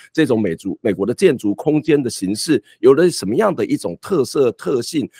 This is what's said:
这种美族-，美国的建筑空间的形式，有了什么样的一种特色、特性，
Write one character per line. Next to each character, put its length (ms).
这 120
种 160
美 140
族-， 260
美 120
国 120
的 80
建 240
筑 180
空 260
间 200
的 80
形 240
式， 300
有 140
了 160
什 180
么 80
样 180
的 120
一 100
种 260
特 220
色、 300
特 280
性， 280